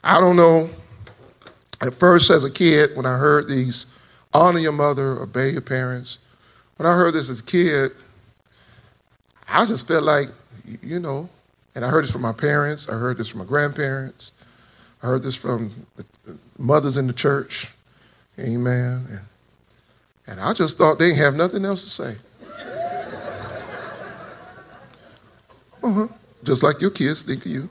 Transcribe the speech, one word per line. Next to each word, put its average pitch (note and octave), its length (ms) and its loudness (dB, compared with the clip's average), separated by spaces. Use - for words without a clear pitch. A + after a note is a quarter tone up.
I D#3+ 140 6
don't F3+ 160 6
know, E3 340 8
at B2+ 140 -4
first F3 340 6
as E3 140 6
a C3+ 80 -4
kid, D3+ 460 4
when B2+ 100 -4
I B2+ 100 0
heard D3 300 2
these, B2+ 400 -2
"Honor E3+ 240 6
your D#3+ 140 0
mother, C#3 500 -2
obey B2 280 -2
your D#3 100 -6
parents," B2+ 580 -6
when D#3+ 120 0
I F3 60 6
heard E3+ 200 4
this C#3 160 -2
as A#2+ 80 -8
a G#2+ 60 -16
kid, D3+ 480 0
I F#3+ 180 2
just - 220 -4
felt D#3+ 160 0
like, C#3+ 260 0
y-, - 160 -16
you E3 160 -8
know, D#3+ 300 -8
and A#2+ 80 -6
I B2+ 40 -2
heard D#3 140 2
this B2+ 80 -6
from A#2 120 -6
my A2+ 100 -2
parents, D3 560 -2
I A2 60 -8
heard A#2+ 220 -4
this A2+ 120 -8
from A2 100 -14
my F#2 60 -12
grandparents, C3+ 880 -6
I - 20 -4
heard B2+ 160 -2
this C3 140 -6
from A2+ 340 -6
the, - 100 -18
the - 120 -20
mothers C#3 380 2
in C3+ 100 -2
the B2 60 -4
church, - 600 -4
amen. B2 680 -2
And, G#2 120 -14
and F#2 140 -16
I C3+ 120 -2
just D#3+ 260 0
thought D#3 200 4
they E3+ 120 6
didn't D3 120 2
have C#3+ 140 4
nothing F#3 280 0
else F#3+ 200 -4
to - 60 -8
say. B2 300 -6
<laughs> - 60 -20
Uh-huh. G#3+ 240 0
Just C3 220 0
like D3+ 160 2
your G3 100 0
kids D3+ 320 -4
think - 220 -8
of F2+ 60 -8
you. C3 200 -8